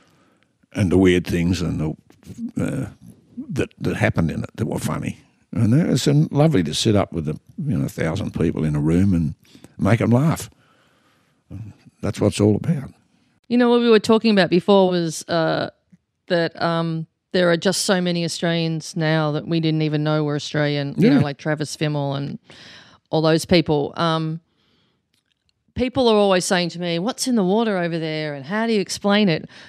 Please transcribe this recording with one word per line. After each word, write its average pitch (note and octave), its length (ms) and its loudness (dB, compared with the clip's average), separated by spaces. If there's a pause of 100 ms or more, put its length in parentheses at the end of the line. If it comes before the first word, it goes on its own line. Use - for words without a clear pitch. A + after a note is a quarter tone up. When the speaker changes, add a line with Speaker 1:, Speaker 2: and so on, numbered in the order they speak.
(720)
Speaker 1:
and F#2+ 200 0
the F2+ 60 4
weird F2+ 280 4
things F2+ 360 -2
and D#2+ 180 -4
the, - 800 -10
uh, - 240 -6 (600)
that, - 320 -6
that - 160 -4
happened F2 340 0
in D#2 120 -6
it - 140 -12
that - 100 -4
were - 120 -6
funny. D2 380 -6 (360)
And A2 200 2
it D#3 160 2
was, - 180 0
um, C#3+ 240 2
lovely C#3+ 340 2
to D2+ 100 -6
sit A2+ 200 0
up G2 200 0
with D#2+ 160 -6
a, D2+ 100 -10 (160)
you A#2+ 220 -4
know, C2+ 80 -2
a - 20 -6
thousand - 460 -6
people - 280 -2
in D2+ 140 -2
a D2 40 -2
room F2 340 2
and D#2+ 200 0 (440)
make G#2 240 2
'em G#2 80 2
laugh. C3+ 400 0 (1500)
That's - 180 -6
what G#2 80 2
it's - 120 0
all G#2+ 160 4
about. - 340 -4 (580)
Speaker 2:
You A#3 80 0
know, B3 140 4
what A#3+ 100 4
we A#3+ 80 2
were A3 120 6
talking A3 320 4
about F#3 180 4
before F#3 400 4
was, E3+ 380 -2
uh, D#3+ 420 -2 (560)
that, E3+ 340 -2
um, E3 460 -2 (260)
there F3+ 180 2
are E3+ 60 4
just - 300 0
so F#3 160 2
many F3 220 -2
Australians E3 720 -4
now D#3 360 0
that D3+ 160 -6
we E3 120 -2
didn't D#3+ 200 0
even D3+ 240 0
know D#3 200 0
were D3 100 -2
Australian, D3 640 -4
you F3+ 100 6
Speaker 1:
Yeah. C#4+ 60 6
Speaker 2:
know, B3+ 100 6
like C#3+ 140 -6
Travis D3+ 360 -4
Fimmel C#3+ 440 -2
and C#3+ 200 -8 (720)
all D#3+ 120 2
those D#3+ 240 2
people. D#3 500 2
Um, D#3+ 440 -2 (1300)
people B3 340 0
are A3 80 4
always G3 280 4
saying F3 260 0
to E3+ 100 -10
me, E3+ 180 -2
"What's G#3+ 300 -4
in B3 60 0
the G#3+ 100 2
water G3+ 340 0
over E3+ 200 -2
there D#3 360 -6
and C#3 120 -12
how G#3+ 200 -4
do A#3 60 0
you G#3 80 2
explain G3+ 480 0
it?" - 200 -2 (200)